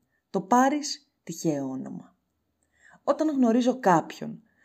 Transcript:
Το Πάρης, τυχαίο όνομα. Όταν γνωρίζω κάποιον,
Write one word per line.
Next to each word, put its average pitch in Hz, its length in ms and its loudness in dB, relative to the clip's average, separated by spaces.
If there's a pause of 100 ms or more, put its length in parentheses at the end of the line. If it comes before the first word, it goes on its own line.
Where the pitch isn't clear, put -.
(300)
Το 190 100 -2
Πάρης, 269 720 0 (100)
τυχαίο 147 460 -4
όνομα. - 480 -12 (880)
Όταν 285 240 0
γνωρίζω 254 500 2
κάποιον, 156 640 0 (220)